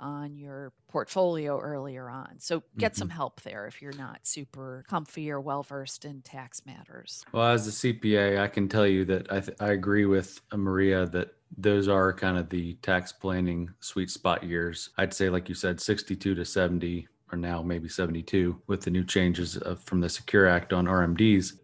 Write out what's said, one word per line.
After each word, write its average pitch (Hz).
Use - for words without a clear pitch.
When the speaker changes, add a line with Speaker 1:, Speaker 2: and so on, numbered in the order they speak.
Speaker 1:
on 147
your 139
portfolio 156
earlier 135
on. 131
So -
get 214
some -
Speaker 2:
Mm-hmm. 170
Speaker 1:
help 135
there 104
if 123
you're 143
not 139
super 135
comfy 156
or 139
well-versed 139
in 139
tax -
matters. -
Speaker 2:
Well, 117
as 113
a 107
C 123
P 107
A, 101
I 101
can 101
tell 107
you 95
that 92
I 98
th-, -
I 104
agree 101
with, 95
uh, 107
Maria 95
that 87
those 101
are 95
kind 92
of 80
the 87
tax 90
planning 90
sweet 92
spot -
years. 85
I'd 95
say, 95
like 90
you 87
said, 90
sixty-two 98
to 85
seventy, 87
or 90
now 85
maybe 85
seventy-two 87
with 95
the 95
new 90
changes, 90
uh, 90
from 90
the 85
Secure -
Act 87
on 90
R 92
M 85
Ds. 101